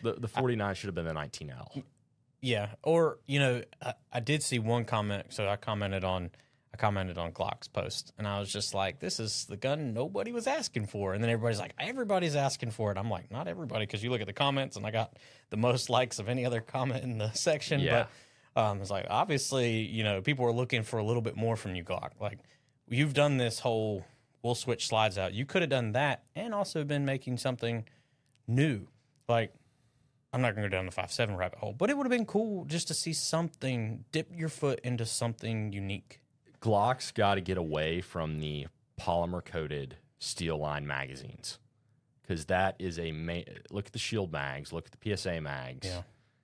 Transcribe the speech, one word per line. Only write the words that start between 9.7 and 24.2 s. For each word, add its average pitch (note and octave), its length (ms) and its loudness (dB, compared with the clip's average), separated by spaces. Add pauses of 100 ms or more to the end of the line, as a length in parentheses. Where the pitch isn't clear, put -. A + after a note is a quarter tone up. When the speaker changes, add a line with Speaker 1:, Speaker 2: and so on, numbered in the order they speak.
Speaker 2:
nobody F#3 380 -2
was A#3+ 160 -4
asking C4 400 0
for." G2 260 -2
And G#2+ 100 0
then A#2 60 4
everybody's A#2 300 2
like, F#2 200 -8
"Everybody's G3 560 0
asking C3+ 360 0
for G#2+ 200 0
it." F#2+ 60 -4
I'm G#2+ 140 -2
like, - 180 -6
"Not C#3+ 180 -6
everybody," C#3+ 380 -4
'cause G2+ 180 -4
you A#2+ 60 -2
look A#2+ 120 0
at G2 60 -4
the G2+ 60 -6
comments, C#3 420 0
and G2+ 80 -8
I G#2+ 60 -4
got A2 260 -2 (360)
the G#2+ 60 -4
most A#2+ 340 4
likes B2 260 4
of G2+ 120 -6
any B2+ 180 0
other A#2+ 140 0
comment C3 420 -2
in A#2+ 160 -4
the G#2+ 140 0
section. D3+ 460 2
Speaker 1:
Yeah. A2+ 280 4 (480)
Speaker 2:
But, A2+ 60 6
um, G2+ 200 2
it's F#2+ 80 -4
like, G2 180 -2
obviously, B2+ 760 2
you A2 220 -2
know, G2+ 180 2
people C3 240 2
are A#2+ 60 6
looking A#2+ 300 2
for A2+ 160 -4
a G#2+ 60 2
little A#2 180 2
bit G#2+ 140 -4
more A2+ 200 2
from G2 200 -4
you, F2 80 -4
Glock. - 360 -4
Like, G#2 200 -6 (500)
you've C#3 240 2
done C#3+ 240 6
this A#2+ 220 2
whole, G#2+ 440 0 (380)